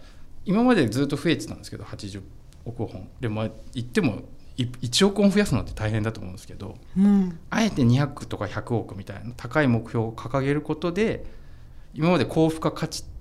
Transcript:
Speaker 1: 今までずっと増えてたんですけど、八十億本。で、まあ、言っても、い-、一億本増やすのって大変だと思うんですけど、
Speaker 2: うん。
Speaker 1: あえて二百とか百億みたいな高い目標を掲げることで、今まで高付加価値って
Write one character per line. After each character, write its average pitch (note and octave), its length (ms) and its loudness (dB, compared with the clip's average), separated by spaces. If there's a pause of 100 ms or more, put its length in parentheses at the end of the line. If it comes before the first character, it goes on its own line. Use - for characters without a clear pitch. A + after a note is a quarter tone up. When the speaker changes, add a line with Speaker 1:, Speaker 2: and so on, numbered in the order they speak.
(460)
Speaker 1:
今 G#3+ 180 4
ま B3+ 100 6
で D3+ 140 6
ず A#2 160 0
っ C#3 40 2
と C#3+ 100 -2
増 E3+ 140 2
え C#3 60 4
て - 80 -8
た G#2+ 80 -10
ん - 60 -12
で - 60 -16
す - 60 -14
け A2 60 -10
ど、 G#2+ 60 -14
八 G2+ 260 -10
十 F#2+ 140 -10 (420)
億 A#2 200 -4
本。 F#2+ 240 -10 (100)
で、 B2 80 -4
ま A2 160 -2
あ、 G#2+ 60 -2 (240)
言 A#2+ 100 -6
っ - 40 -8
て - 140 2
も、 G#2+ 200 0 (360)
い-、 B2+ 60 0 (180)
一 B2 220 2
億 G3+ 180 4
本 G3+ 100 8
増 G3+ 80 4
や G3+ 60 4
す C#3 100 2
の G2 60 2
っ - 40 -4
て - 80 -8
大 G#2+ 160 -2
変 G#2+ 140 0
だ A2 80 0
と G#2+ 80 -12
思 F#2+ 100 -8
う F#2 40 -10
ん - 20 -10
で - 60 -14
す - 60 -18
け A2+ 80 -14
ど、 G#2 200 -12 (220)
Speaker 2:
う F#3 40 6
ん。 G3 380 6 (100)
Speaker 1:
あ - 120 2
え A3 80 4
て C#3 140 2
二 A#2+ 140 8
百 C#3+ 280 0
と - 120 -8
か G2+ 100 -4
百 A2+ 280 -4
億 - 220 -4
み G2 80 -12
た G2 80 -10
い G2+ 120 -12
な B2 120 -8
高 D3+ 260 0
い C#3 40 6
目 A#2 180 6
標 A2+ 200 -2
を A2+ 60 -4
掲 - 300 -2
げ C#3 120 2
る D3 80 0
こ D3+ 140 -4
と E3+ 160 -2
で、 G3 340 -2 (680)
今 D#3+ 160 2
ま F3+ 80 6
で C3 80 4
高 D#3+ 240 4
付 D#3+ 120 -4
加 D#3+ 100 0
価 - 160 -4
値 - 160 -10
っ - 20 -12
て - 160 -12